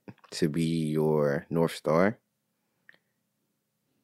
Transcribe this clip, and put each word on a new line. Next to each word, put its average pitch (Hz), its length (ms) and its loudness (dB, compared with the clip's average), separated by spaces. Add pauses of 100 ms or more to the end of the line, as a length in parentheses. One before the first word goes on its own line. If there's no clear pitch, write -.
(320)
to - 160 0
be 78 140 -2 (280)
your 76 600 0
North 82 240 0
Star 87 440 0 (1900)